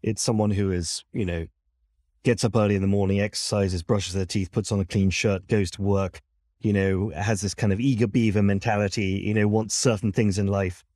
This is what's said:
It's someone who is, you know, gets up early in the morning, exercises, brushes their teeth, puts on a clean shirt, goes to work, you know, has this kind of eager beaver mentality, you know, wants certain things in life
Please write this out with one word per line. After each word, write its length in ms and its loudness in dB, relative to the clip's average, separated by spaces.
It's 200 -4
someone 300 2
who 200 0
is, 400 -4
you 120 -4
know, 220 -4
gets 220 2
up 120 2
early 180 4
in 80 2
the 60 2
morning, 320 2
exercises, 600 -2
brushes 300 -2
their 140 -2
teeth, 240 -4
puts 220 -2
on 80 0
a 40 0
clean 260 0
shirt, 360 -2
goes 260 0
to 100 -10
work, 380 -2
you 120 0
know, 380 2
has 300 -2
this 140 -4
kind 180 0
of 80 -2
eager 260 2
beaver 360 2
mentality, 800 0
you 100 -2
know, 140 2
wants 260 0
certain 380 0
things 260 2
in 80 0
life 380 -2